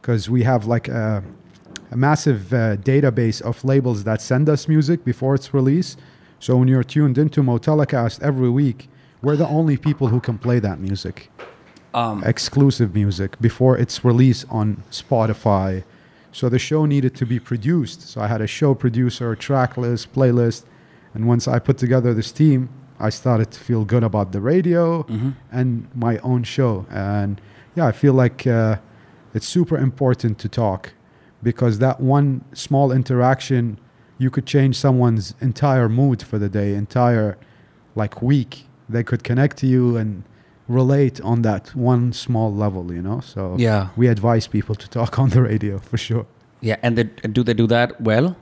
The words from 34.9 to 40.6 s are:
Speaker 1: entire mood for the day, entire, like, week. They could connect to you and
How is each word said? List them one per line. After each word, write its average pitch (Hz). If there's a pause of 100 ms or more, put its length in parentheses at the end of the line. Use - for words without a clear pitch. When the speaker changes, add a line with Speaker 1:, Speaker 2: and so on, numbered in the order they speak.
Speaker 1:
entire 131
mood 123
for -
the 101
day, 101
entire, 110 (580)
like, 104
week. 131 (220)
They 113
could -
connect 131
to 135
you 123
and 107 (440)